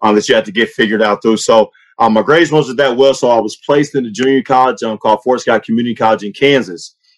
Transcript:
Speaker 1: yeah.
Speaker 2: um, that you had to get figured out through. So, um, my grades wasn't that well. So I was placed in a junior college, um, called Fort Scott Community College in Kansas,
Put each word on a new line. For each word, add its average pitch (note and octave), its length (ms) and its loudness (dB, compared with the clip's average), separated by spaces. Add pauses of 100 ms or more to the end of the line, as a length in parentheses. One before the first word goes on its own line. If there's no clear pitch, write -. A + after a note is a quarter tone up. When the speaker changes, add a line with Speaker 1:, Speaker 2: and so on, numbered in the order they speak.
Speaker 1:
yeah. A2 80 0
Speaker 2:
um, G#2 60 2
that G#2 120 0
you A#2+ 60 0
had A2 100 2
to G#2 80 -14
get G#2+ 160 -2
figured A2 340 -2
out G#2 200 -2
through. A2+ 160 0
So, A2+ 320 2 (280)
um, A2+ 140 2
my A2 100 2
grades D#3 300 2
wasn't C3 240 0
that C3 200 0
well. C3+ 180 4
So B2+ 160 -2
I A2+ 100 2
was - 240 -6
placed D3 300 0
in C3 100 -2
a A2+ 60 -10
junior C3 320 0
college, C3 400 0
um, A2 160 -6
called G#2+ 260 0
Fort B2+ 160 0
Scott A2+ 240 -2
Community A#2 300 -2
College A2+ 300 0
in G2+ 100 -10
Kansas, C3 600 -2 (240)